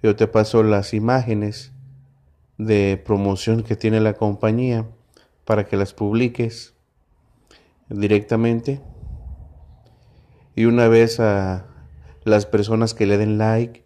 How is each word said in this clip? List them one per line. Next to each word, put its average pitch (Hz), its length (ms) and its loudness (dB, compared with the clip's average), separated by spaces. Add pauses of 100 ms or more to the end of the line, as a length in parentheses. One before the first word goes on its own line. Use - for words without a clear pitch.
yo 107 140 2
te 107 120 2
paso 110 360 2
las 104 300 0
imágenes 110 800 -4 (840)
de 101 460 0
promoción 101 600 0
que 110 120 -4
tiene 110 240 0
la 107 140 2
compañía 113 720 -2 (640)
para 104 160 0
que 104 120 -4
las 98 180 -4
publiques 113 800 -4 (1120)
directamente. 113 920 0 (1700)
Y 110 100 0
una 117 220 4
vez 113 320 4
a 95 460 -2 (580)
las 104 220 2
personas 110 480 0
que 107 140 0
le 101 100 2
den 107 220 0
like 113 460 -2